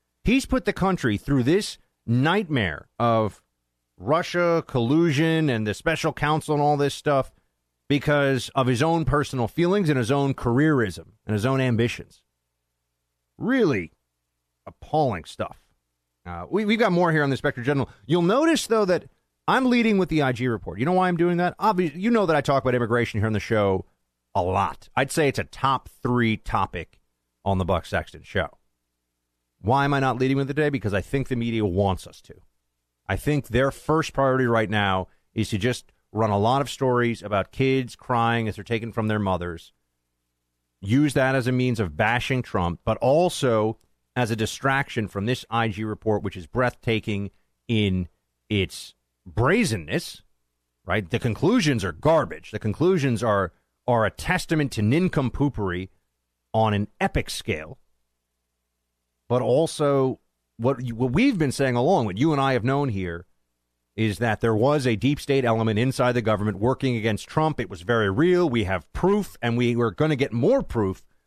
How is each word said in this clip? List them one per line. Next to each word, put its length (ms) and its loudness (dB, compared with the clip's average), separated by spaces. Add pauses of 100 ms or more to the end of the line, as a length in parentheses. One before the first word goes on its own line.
(240)
He's 220 2
put 200 -2
the 80 -2
country 440 0
through 260 0
this 340 0 (300)
nightmare 800 0 (100)
of 460 0 (540)
Russia 680 0
collusion 840 2
and 180 -2
the 60 -2
special 400 -4
counsel 420 -2
and 80 0
all 140 2
this 180 0
stuff 360 0 (580)
because 680 0
of 120 2
his 140 2
own 220 2
personal 440 -2
feelings 420 0
and 80 2
his 140 0
own 220 2
careerism 760 0 (160)
and 80 -2
his 120 0
own 140 2
ambitions. 600 -2 (1160)
Really 540 0 (760)
appalling 580 -4
stuff. 340 -12 (680)
Uh, 240 -10
we, 160 -2
we've 120 2
got 140 2
more 200 2
here 120 4
on 60 2
the 40 0
Inspector 300 -4
General. 260 0 (160)
You'll 160 2
notice, 460 2
though, 180 2
that 200 0 (420)
I'm 180 2
leading 320 4
with 120 0
the 120 0
I 100 0
G 160 -2
report. 300 -4
You 80 -2
know 60 0
why 160 2
I'm 100 0
doing 200 2
that? 200 0
Obvi-, 380 0
you 160 0
know 160 2
that 80 4
I 60 2
talk 220 2
about 120 2
immigration 440 0
here 80 2
on 60 0
the 60 0
show 460 0 (500)
a 80 0
lot. 520 -2
I'd 160 0
say 160 2
it's 120 -2
a 40 -2
top 460 -2 (140)
three 340 2
topic 640 -4 (440)
on 140 0
the 80 0
Buck 220 -2
Sexton 340 -6
show. 380 -6 (1000)
Why 260 2
am 100 0
I 40 2
not 200 0
leading 180 2
with 140 -2
it 20 -6
today? 160 0
Because 240 -4
I 80 0
think 260 -4
the 80 -2
media 300 -2
wants 400 0
us 160 -20
to. 140 -20 (720)
I 80 -2
think 320 -2
their 240 0
first 420 -2
priority 320 2
right 240 2
now 380 0 (260)
is 160 -2
to 80 -2
just 340 -2 (200)
run 180 0
a 80 2
lot 240 2
of 80 -4
stories 520 0
about 300 -2
kids 440 0
crying 520 0
as 80 -6
they're 80 -14
taken 280 -6
from 160 -2
their 120 0
mothers, 540 -4 (1080)
use 320 2
that 220 2
as 100 0
a 60 0
means 280 0
of 160 -2
bashing 460 0
Trump, 420 -2
but 140 -2
also 800 2 (380)
as 160 -2
a 40 -2
distraction 720 -2
from 200 -6
this 220 -4
I 180 0
G 160 -6
report, 400 -2
which 120 -6
is 120 -14
breathtaking 840 -2 (380)
in 420 0 (400)
its 460 -4 (300)
brazenness, 1000 -2 (600)
right? 240 -2
The 120 -2
conclusions 640 0
are 80 -4
garbage. 580 0
The 80 -8
conclusions 640 0
are, 320 2 (340)
are 180 2
a 40 2
testament 640 -2
to 80 -4
nincompoopery 1080 -2 (680)
on 180 2
an 140 0 (120)
epic 300 -2
scale. 480 -8 (1500)
But 160 0
also, 760 2 (380)
what, 240 0
what 300 -2
we've 260 2
been 140 0
saying 240 0
along, 300 2
what 120 -4
you 140 2
and 100 2
I 120 2
have 100 0
known 260 0
here, 380 -6 (680)
is 240 -2
that 200 0
there 160 0
was 320 2
a 80 2
deep 240 0
state 240 0
element 340 2
inside 360 2
the 80 0
government 360 0
working 380 0
against 320 -2
Trump. 320 -2
It 100 -4
was 120 -12
very 280 2
real. 400 2
We 140 0
have 300 -4
proof, 480 0
and 160 0
we 180 2
were 160 0
gonna 240 0
get 160 -2
more 320 2
proof 400 -4 (240)